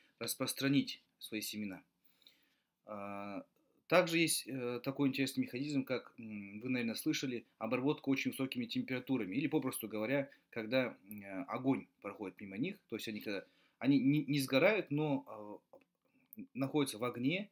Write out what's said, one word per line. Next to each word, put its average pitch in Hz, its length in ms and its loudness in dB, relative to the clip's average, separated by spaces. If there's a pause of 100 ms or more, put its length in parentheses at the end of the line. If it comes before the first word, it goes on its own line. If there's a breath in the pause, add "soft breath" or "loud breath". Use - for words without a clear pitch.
(200 soft breath)
распространить 135 800 0 (180)
свои 107 220 -6
семена. 104 420 -6 (1000 soft breath)
А, 101 600 -8 (420)
также 165 300 6
есть, 160 300 2
э, 123 360 -4
такой 139 260 2
интересный 131 340 0
механизм, 135 400 -2
как, - 340 -4
м, 104 420 -10
вы, 127 100 -4
наверное, 117 260 0
слышали, 131 500 -2 (120 soft breath)
обработка 127 520 0
очень 135 220 2
высокими 127 340 -2
температурами. 127 720 -2
Или, 147 120 2
попросту 131 400 0
говоря, 113 420 0 (200 loud breath)
когда, 120 480 0 (120)
м, 104 120 -10
э, 98 220 -6
огонь 123 440 0 (140)
проходит 101 400 -8
мимо 98 160 -10
них, 180 200 -2 (120)
то 113 60 -6
есть 107 120 -6
они, 104 140 -4
когда, 101 240 -4 (320 soft breath)
они 135 220 6
не, 143 260 4
не 143 140 2
сгорают, 151 520 4
но, 147 360 0
а, 104 520 -14 (720)
находятся 135 440 0
в 110 60 -6
огне. 131 480 0